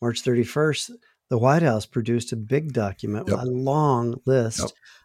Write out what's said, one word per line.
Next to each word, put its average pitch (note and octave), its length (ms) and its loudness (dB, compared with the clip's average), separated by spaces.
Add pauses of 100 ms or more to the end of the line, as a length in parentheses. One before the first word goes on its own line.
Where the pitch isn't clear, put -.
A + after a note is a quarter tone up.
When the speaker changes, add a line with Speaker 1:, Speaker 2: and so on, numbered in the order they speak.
Speaker 1:
March A#2+ 200 -4
thirty-first, C3+ 720 0 (360)
the B2 100 0
White C#3 240 4
House A2+ 240 2
produced A#2 460 -2
a A#2+ 40 -4
big C3+ 360 -4
document, G#2 560 -4
Speaker 2:
Yep. G2+ 100 0
Speaker 1:
a B2 80 -6
long B2+ 720 0 (100)
list B2 320 2
Speaker 2:
Yep. - 120 -4 (340)